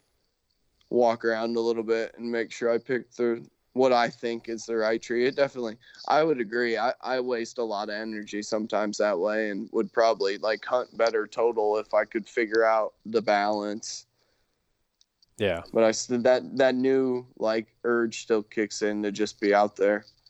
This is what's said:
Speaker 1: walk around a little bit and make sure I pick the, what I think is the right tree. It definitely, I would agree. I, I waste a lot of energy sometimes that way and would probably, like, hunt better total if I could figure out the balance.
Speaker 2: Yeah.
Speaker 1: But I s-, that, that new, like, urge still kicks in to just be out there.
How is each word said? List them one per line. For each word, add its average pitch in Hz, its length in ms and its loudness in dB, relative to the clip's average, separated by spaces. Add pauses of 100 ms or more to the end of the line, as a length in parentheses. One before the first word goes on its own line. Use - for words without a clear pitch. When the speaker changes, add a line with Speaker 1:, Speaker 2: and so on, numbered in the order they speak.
(920)
Speaker 1:
walk 117 340 2
around 113 320 0
a 117 40 0
little 113 220 0
bit 113 340 -2
and 117 140 -8
make 117 200 -4
sure 117 200 -2
I 117 80 2
pick 117 340 -4
the, 117 340 -2 (280)
what 127 180 4
I 117 160 4
think 117 400 -8
is 113 180 -8
the 117 100 -4
right 110 240 0
tree. 120 260 -2
It 135 100 -2
definitely, 123 400 -2 (320)
I 117 140 4
would 151 180 2
agree. 117 380 -2
I, 120 240 0
I 127 180 -2
waste 123 380 -4
a 120 60 -2
lot 107 260 -4
of 104 40 -6
energy 107 480 -6
sometimes 107 560 -2
that 104 200 2
way 107 320 0
and 101 220 -8
would 104 200 -2
probably, 104 460 2
like, 104 260 -2
hunt 123 320 -2
better 110 300 0
total 110 500 0
if 107 180 -4
I 107 100 4
could 107 240 -4
figure 113 360 2
out 110 300 2 (120)
the 110 160 0
balance. 104 840 -2 (1300)
Speaker 2:
Yeah. 87 260 0 (100)
Speaker 1:
But 113 120 4
I 110 60 6
s-, - 160 -4
that, 123 500 2
that 131 180 4
new, 127 520 2 (120)
like, 110 300 0 (160)
urge 117 380 0
still 110 200 0
kicks - 400 -4
in 104 200 -2
to 104 100 -2
just 104 280 -4
be 101 140 4
out 104 220 4
there. 104 300 0 (240)